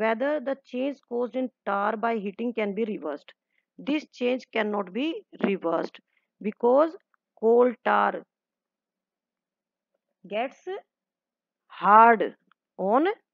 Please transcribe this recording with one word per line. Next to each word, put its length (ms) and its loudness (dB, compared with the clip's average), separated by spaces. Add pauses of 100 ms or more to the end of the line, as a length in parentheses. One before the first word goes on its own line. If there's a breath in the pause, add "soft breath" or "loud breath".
whether 380 -2
the 160 -6
change 400 -8 (180)
caused 220 -6
in 140 -4 (200)
tar 260 -2
by 200 -2
heating 420 -6
can 200 -4
be 80 -2
reversed। 460 -8 (500)
This 280 -4 (120)
change 240 -2 (120)
cannot 360 -2
be 200 -4 (360)
reversed 500 -2 (440)
because 520 2 (480)
coal 300 4 (140)
tar 360 2 (2000)
gets 500 -8 (1040)
hard। 600 6 (340)
on 300 0 (260)